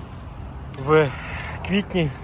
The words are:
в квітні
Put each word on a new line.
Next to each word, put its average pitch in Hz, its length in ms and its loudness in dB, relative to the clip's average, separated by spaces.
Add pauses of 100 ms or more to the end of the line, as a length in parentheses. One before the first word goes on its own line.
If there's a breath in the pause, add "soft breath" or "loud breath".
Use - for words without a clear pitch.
(800)
в 147 320 6 (560 loud breath)
квітні 180 440 2 (140)